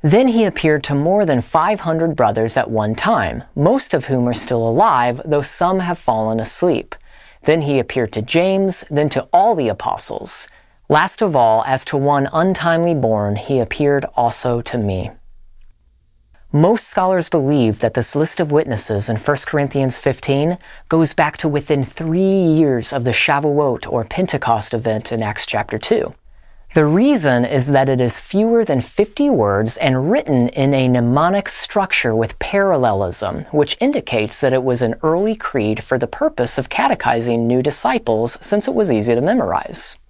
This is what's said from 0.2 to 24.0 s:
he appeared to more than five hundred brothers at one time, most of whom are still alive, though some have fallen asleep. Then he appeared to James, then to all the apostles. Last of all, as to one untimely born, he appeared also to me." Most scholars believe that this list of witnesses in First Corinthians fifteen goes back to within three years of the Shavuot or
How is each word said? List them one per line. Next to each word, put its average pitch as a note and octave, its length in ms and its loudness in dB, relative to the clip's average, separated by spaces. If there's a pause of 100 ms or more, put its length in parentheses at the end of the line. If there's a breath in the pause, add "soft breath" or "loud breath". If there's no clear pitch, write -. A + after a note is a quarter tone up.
he A3+ 160 4
appeared D3+ 400 0
to C#3+ 100 -2
more F3+ 300 2
than C3+ 160 2
five F3+ 400 0
hundred E3 340 -2
brothers A2 400 0
at B2+ 160 -2
one G#2+ 240 0
time, A#2+ 480 -2 (100)
most G3+ 400 0
of C#3+ 120 -2
whom B2 240 0
are A#2+ 40 -2
still A2+ 320 -2
alive, B2+ 600 2
though D3 160 0
some F#3 400 -2
have F3 160 -4
fallen A2 420 -2
asleep. - 560 -2 (480 soft breath)
Then D#3 200 2
he C#3 160 0
appeared A#2+ 340 -2
to A2 80 -4
James, F#3+ 680 0
then D3 200 0
to - 240 -4
all G3+ 220 4
the C#3 120 -2
apostles. - 800 -6 (400 soft breath)
Last D#3 360 2
of F3 120 0
all, A2+ 300 4
as C3+ 200 -2
to - 120 -4
one C#3 340 2
untimely E3+ 640 0
born, G#2+ 440 0
he C3+ 220 -2
appeared C#3 460 0 (100)
also A#2+ 460 -2
to B2 160 -6
me." G2 320 -2 (1400)
Most F3 360 4
scholars F#3 400 0
believe C3+ 520 2
that - 160 0
this - 200 -2
list D#3 240 -2
of D3+ 120 0
witnesses A#2 580 -2
in A2 80 -2
First C#3+ 300 -2
Corinthians C#3 500 -2
fifteen C#3+ 600 -2 (280 loud breath)
goes D#3+ 280 2
back D#3 220 0
to D#3 120 -2
within C#3+ 340 0
three D#3+ 360 -4 (400)
years C3+ 340 2
of B2+ 100 -2
the A#2+ 100 0
Shavuot C#3+ 760 0
or A#2+ 120 -2